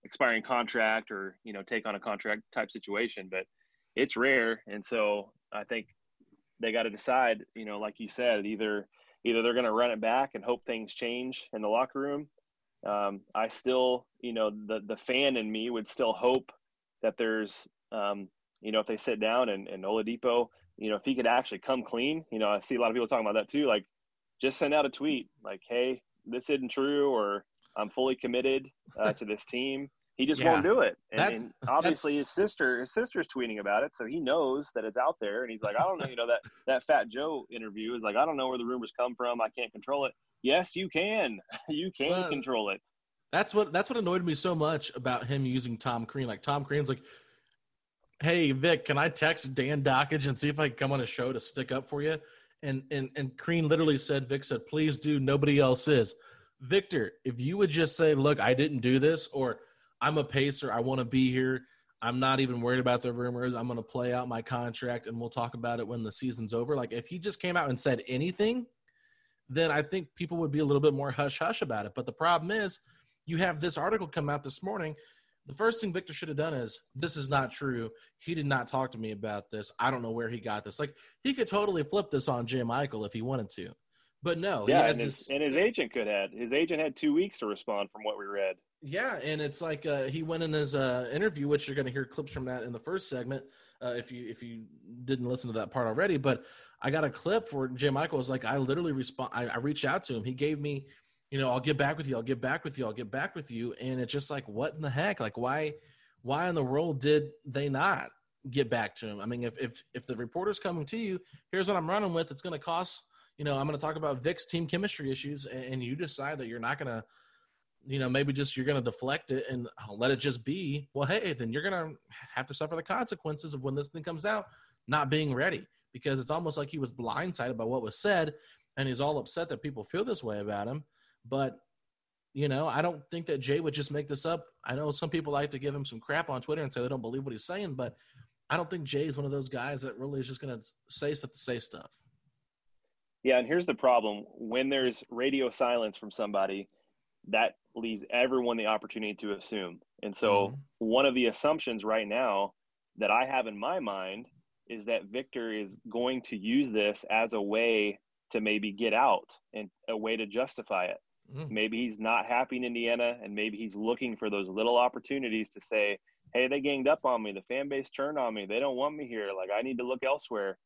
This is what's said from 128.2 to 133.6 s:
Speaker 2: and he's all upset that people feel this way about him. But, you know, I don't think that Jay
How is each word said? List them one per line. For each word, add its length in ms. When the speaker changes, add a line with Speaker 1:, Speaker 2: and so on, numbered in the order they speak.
Speaker 2:
and 100
he's 120
all 180
upset 320
that 120
people 220
feel 200
this 200
way 160
about 280
him. 160
But, 320
you 140
know, 200
I 140
don't 280
think 160
that 120
Jay 220